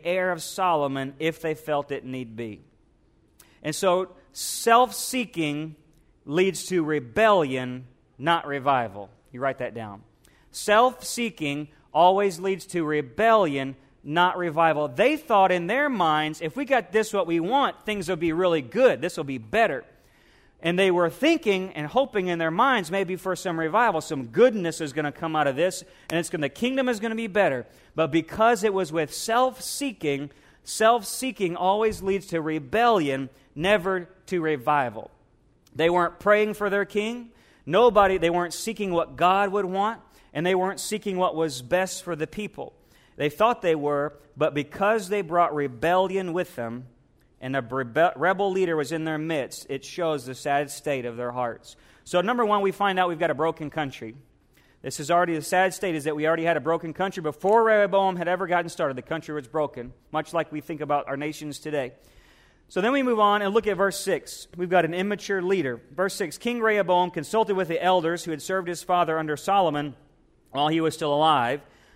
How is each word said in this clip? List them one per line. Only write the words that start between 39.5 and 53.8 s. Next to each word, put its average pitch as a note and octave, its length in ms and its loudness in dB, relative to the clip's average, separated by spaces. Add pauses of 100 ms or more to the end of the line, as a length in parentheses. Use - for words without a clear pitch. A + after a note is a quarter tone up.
would G3 140 0
want, G3 360 -2 (320)
and D#3 120 -4
they F#3 100 2
weren't F#3 240 0
seeking G3+ 380 -4
what F3+ 180 0
was D3+ 260 -2
best F3+ 420 -2
for E3+ 120 -6
the D#3 120 -6
people. - 460 -10 (440)
They D3 120 0
thought A#3 320 2
they E3 140 2
were, D3 380 -2 (240)
but D3 160 0
because G3 560 -2
they G#3 120 -2
brought E3+ 320 2
rebellion F3 800 0
with F3 220 -4
them, A#2+ 320 -10 (540)
and C3 140 -6
a C3+ 60 -2
rebe-, C3 540 0
rebel F#3 360 0
leader F3+ 240 0
was D3 160 -2
in D#3+ 120 -4
their D#3+ 140 -4
midst, D3+ 520 -6
it C3+ 140 -8
shows D#3 420 -4
the C3 80 -10
sad C#3+ 380 -2
state C3+ 340 -6
of A#2 120 -10
their B2 140 -6
hearts. A#2+ 440 -8 (280)
So F3 180 0
number A#3 240 0
one, G#3 160 2
we G3 100 2
find G3 260 0
out F#3 120 2
we've E3 100 -6
got E3 100 2
a D3 60 -2
broken D#3+ 340 -2
country. C3 460 -8 (640)